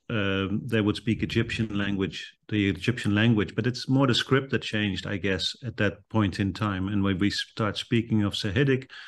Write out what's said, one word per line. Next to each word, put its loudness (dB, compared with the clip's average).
um, -2
they 0
would 2
speak -2
Egyptian -2
language, -4
the 2
Egyptian 0
language. 4
But 0
it's -6
more 4
the 4
script 2
that -2
changed, -2
I -4
guess, -2
at -8
that -2
point 2
in 0
time. -2
And 0
when 2
we 4
start -4
speaking 0
of 0
Sahidic, 0